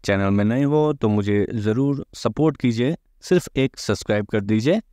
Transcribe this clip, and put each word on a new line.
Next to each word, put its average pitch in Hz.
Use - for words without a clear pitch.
चैनल 98
में 101
नए 123
हो 147
तो 113
मुझे 104
ज़रूर 123
सपोर्ट 147
कीजिए, 123
सिर्फ -
एक 135
सब्सक्राइब 104
कर 107
दीजिए। 110